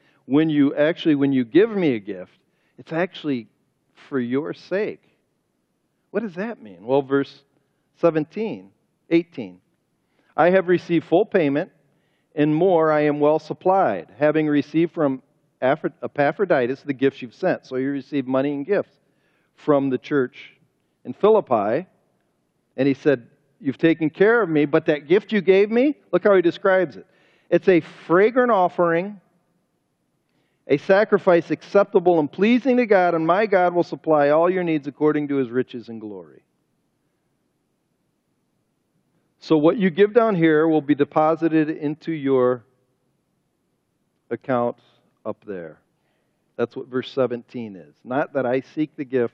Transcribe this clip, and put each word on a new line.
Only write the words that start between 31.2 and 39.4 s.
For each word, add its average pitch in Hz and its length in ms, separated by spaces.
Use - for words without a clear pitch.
acceptable 180 680
and 147 100
pleasing 240 480
to 247 80
God, 180 300
and 160 100
my 185 200
God 180 280
will 175 100
supply 151 460
all 165 200
your 185 140
needs 156 240
according 147 420
to 143 60
his 131 140
riches 123 380
and 113 140
glory." 90 420
So 160 180